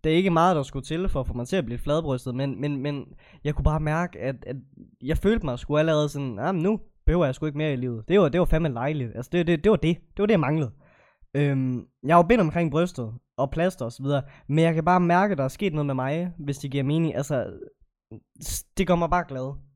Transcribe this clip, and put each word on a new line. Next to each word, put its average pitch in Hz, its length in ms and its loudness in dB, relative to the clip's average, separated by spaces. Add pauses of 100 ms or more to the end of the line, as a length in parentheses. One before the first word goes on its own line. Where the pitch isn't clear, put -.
det 156 80 0
er 160 40 4
ikke 185 140 4
meget, 170 260 4
der 143 80 0
skulle 131 220 -8
til 175 240 -2
for 139 100 0
at 123 80 -4
få - 60 -6
mig 120 140 -6
til - 80 -2
at 170 100 0
blive 120 120 -6
fladbrystet, 139 580 -2
men, 131 260 -4
men, 143 160 -4
men 143 280 -6 (380)
jeg 147 120 -2
kunne - 80 -2
bare 156 160 2
mærke, 160 400 -2
at, 131 160 -4 (120)
at - 80 -6 (480)
jeg 151 140 0
følte 208 280 2
mig 123 140 -4
sgu 147 180 -2
allerede 151 320 2
sådan, 139 300 -6
"Ah, 170 160 -2
men 160 80 0
nu 208 160 0 (260)
behøver 170 200 4
jeg 131 100 -2
sgu - 100 -6
ikke 147 120 -4
mere 151 160 0
i - 20 -2
livet." 120 320 -6
Det 185 120 6
var, 165 100 6
det 165 100 2
var 175 60 4
fandme 160 280 2
dejligt. 127 420 -4
Altså, - 160 -10
det, 170 160 0
det, 165 160 0
det 208 60 4
var 214 80 6
det. 160 200 2
Det - 220 -16
var 202 60 2
det, 214 60 2
jeg 196 80 4
manglede. 143 320 0 (640)
Øhm, 135 540 0 (160)
jeg 147 120 4
har 175 80 8
jo 160 40 2
bind 226 140 6
omkring 165 300 0
brystet, 135 420 -2 (240)
og 135 140 -2
plaster 165 340 -2
og 117 60 -8
så 135 120 -14
videre, 139 200 0 (240)
men 147 120 2
jeg 165 140 4
kan 156 120 -2
bare 180 140 4
mærke, 180 320 4
at 170 60 0
der 139 60 0
er 131 40 0
sket 185 260 -4
noget 147 120 0
med 139 100 -2
mig, 156 420 -4
hvis 139 200 -6
det 139 140 -8
giver 135 120 0
mening. 156 320 0
Altså, 131 380 -2 (880)
s-, - 200 -6 (140)
det 185 100 0
gør 180 80 4
mig 170 140 0
bare 175 180 0
glad. 131 260 -8 (220)